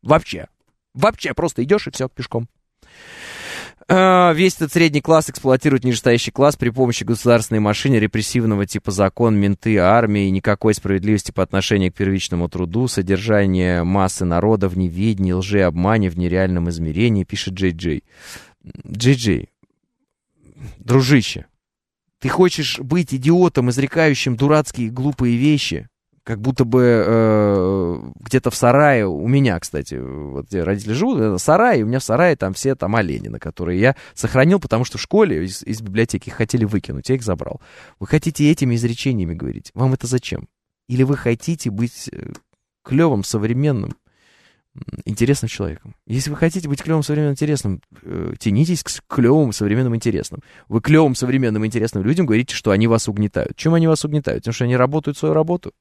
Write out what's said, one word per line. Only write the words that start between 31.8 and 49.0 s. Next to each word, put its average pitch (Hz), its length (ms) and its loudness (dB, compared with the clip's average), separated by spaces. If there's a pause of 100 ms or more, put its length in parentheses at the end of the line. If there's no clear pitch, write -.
и - 20 0
у 104 40 -2
меня 123 120 -2
в - 60 -6
сарае 156 320 2
там 95 180 -4
все 131 220 -2
тома 107 260 -2
Ленина, 57 380 -6
которые 87 400 -4
я 127 160 2 (180)
сохранил, 151 460 2
потому 113 240 -2
что - 140 -12
в - 20 -8
школе 156 440 2
из, 95 200 -10
из 110 180 -6
библиотеки 107 460 -4
их - 80 -14
хотели 113 280 0
выкинуть, 98 440 -4
я 131 80 0
их 123 80 -6
забрал. 101 360 -6 (380)
Вы 98 80 -10
хотите 147 420 0
этими 131 280 2
изречениями 117 580 -2
говорить? 65 400 -10
Вам 131 200 0
это 135 120 -6
зачем? - 400 -4 (420)
Или 123 140 0
вы 135 140 2
хотите 123 540 -4
быть, 117 420 -6
э, - 180 -14 (540)
клевым, 135 400 0
современным, 120 720 -2 (800)
м, - 60 -18 (220)
интересным 117 440 -2
человеком? 95 480 -8 (100)
Если 131 240 -4
вы 147 60 -6
хотите 165 320 0
быть 139 160 -4
клевым, 160 180 0
современным, 147 300 0
интересным, 135 500 -2 (200)
э, 85 360 -8
тянитесь 151 460 0
к - 60 -12
с-, - 180 -10